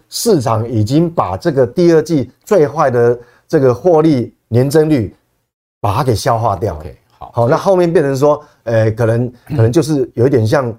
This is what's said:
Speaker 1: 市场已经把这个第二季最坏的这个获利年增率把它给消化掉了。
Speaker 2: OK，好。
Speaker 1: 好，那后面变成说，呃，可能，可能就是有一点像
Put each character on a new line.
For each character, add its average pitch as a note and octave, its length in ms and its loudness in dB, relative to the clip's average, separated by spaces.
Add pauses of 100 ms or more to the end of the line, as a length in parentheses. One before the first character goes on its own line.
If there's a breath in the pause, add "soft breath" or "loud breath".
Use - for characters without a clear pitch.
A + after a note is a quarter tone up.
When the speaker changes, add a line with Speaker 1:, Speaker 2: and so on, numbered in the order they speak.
Speaker 1:
市 G#3 320 0
场 A2+ 300 -2
已 A2 140 0
经 D3+ 260 0
把 G2 260 -4
这 E3 160 -4
个 C3 140 2
第 E3+ 280 2
二 D#3+ 80 4
季 D#3 280 -4 (160)
最 E3 220 2
坏 C#3 240 -2
的 A#2+ 260 2 (300 soft breath)
这 E3 120 0
个 C3 140 2
获 D#3+ 280 2
利 D3 300 0 (160)
年 B2+ 220 0
增 D#3 180 2
率 A#2+ 260 -2 (680)
把 G#2 140 -2
它 C#3+ 80 -2
给 B2 100 0
消 A#2 240 -2
化 A2+ 180 -2
掉 G2 200 -6
了。 D#2 60 -12
Speaker 2:
OK， D#2 140 -16 (140)
好。 - 240 -20
Speaker 1:
好， A#2+ 160 0
那 D#3 80 2
后 F#3+ 180 0
面 F3 160 0
变 E3 120 2
成 C#3 120 -2
说， D3 260 2 (220 loud breath)
呃， A2 280 0
可 A2+ 140 -2
能， A#2 260 -2 (160 soft breath)
可 D3+ 80 -8
能 A2+ 160 2
就 D#3+ 100 2
是 C#3 320 -2
有 - 140 0
一 - 20 2
点 A2+ 180 0
像 B2 320 -2